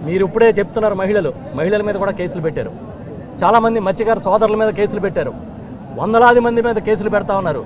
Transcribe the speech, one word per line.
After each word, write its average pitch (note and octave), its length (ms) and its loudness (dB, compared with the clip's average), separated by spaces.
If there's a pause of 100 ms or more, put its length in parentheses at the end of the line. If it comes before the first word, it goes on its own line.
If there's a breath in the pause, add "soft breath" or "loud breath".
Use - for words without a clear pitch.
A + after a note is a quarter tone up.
మీరు F#3 200 0
ఇప్పుడే A3+ 220 4 (100)
చెప్తున్నారు, G#3 420 0
మహిళలు, F#3+ 300 0 (280)
మహిళల G3+ 280 2
మీద G3+ 160 -2
కూడా G3 160 -2
కేసులు F3+ 280 -6
పెట్టారు, B2 240 -4 (680)
చాలామంది A3+ 460 4
మత్స్యకార G#3+ 400 0
సోదరుల G#3+ 360 2
మీద G#3+ 180 2
కేసులు G#3 260 -2
పెట్టారు, D3+ 260 -4 (680)
వందలాది A#3 480 6
మంది A#3 200 2
మీద A3+ 120 0 (100)
కేసులు G#3+ 260 0
పెడతా G3 260 0
ఉన్నారు. D3+ 240 -2